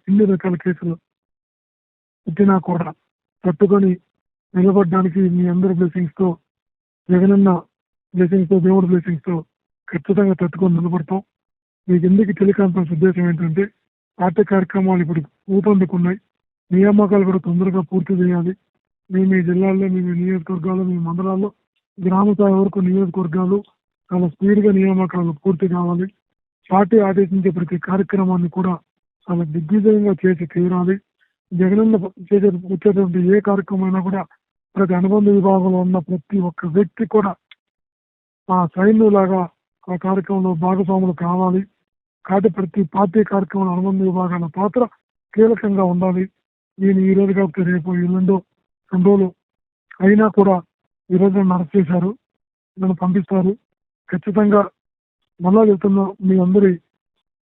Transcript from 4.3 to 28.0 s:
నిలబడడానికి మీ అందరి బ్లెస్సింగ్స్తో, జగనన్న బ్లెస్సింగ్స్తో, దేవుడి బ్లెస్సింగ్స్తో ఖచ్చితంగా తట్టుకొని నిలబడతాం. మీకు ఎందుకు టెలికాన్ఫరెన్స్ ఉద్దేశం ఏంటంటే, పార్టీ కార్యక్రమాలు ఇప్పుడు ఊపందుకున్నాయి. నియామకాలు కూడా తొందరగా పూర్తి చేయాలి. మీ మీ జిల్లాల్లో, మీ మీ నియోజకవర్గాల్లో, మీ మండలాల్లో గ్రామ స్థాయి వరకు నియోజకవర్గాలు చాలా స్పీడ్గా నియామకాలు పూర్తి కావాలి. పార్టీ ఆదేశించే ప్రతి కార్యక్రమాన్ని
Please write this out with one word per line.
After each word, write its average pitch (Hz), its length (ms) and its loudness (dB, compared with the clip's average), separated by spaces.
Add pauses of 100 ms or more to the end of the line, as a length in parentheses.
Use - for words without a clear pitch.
నిలబడడానికి 190 760 0
మీ 180 200 -2
అందరి 185 260 -2
బ్లెస్సింగ్స్తో, 175 640 -4 (760)
జగనన్న 196 420 4 (640)
బ్లెస్సింగ్స్తో, 185 460 0
దేవుడి 185 260 4
బ్లెస్సింగ్స్తో 170 580 -2 (480)
ఖచ్చితంగా 190 420 0
తట్టుకొని 175 400 -2
నిలబడతాం. 175 480 -4 (640)
మీకు 180 180 2
ఎందుకు 196 260 2
టెలికాన్ఫరెన్స్ 190 600 0
ఉద్దేశం 175 360 0
ఏంటంటే, 170 380 -2 (540)
పార్టీ 185 240 0
కార్యక్రమాలు 190 580 0
ఇప్పుడు 160 200 -4 (280)
ఊపందుకున్నాయి. 190 680 0 (520)
నియామకాలు 202 520 2
కూడా 185 140 0
తొందరగా 175 420 -2
పూర్తి 190 340 -4
చేయాలి. 180 420 -2 (560)
మీ 190 140 0
మీ 190 160 2
జిల్లాల్లో, 190 460 0
మీ 185 120 -2
మీ 175 240 -4
నియోజకవర్గాల్లో, 185 600 -4
మీ 180 140 -4
మండలాల్లో 185 540 -4 (540)
గ్రామ 190 260 2
స్థాయి 196 220 2
వరకు 196 260 0
నియోజకవర్గాలు 185 840 -2 (480)
చాలా 180 160 0
స్పీడ్గా 202 440 2
నియామకాలు 190 600 0 (120)
పూర్తి 185 220 0
కావాలి. 175 460 -4 (580)
పార్టీ 202 260 4
ఆదేశించే 190 520 0
ప్రతి 175 280 -4
కార్యక్రమాన్ని 185 720 -2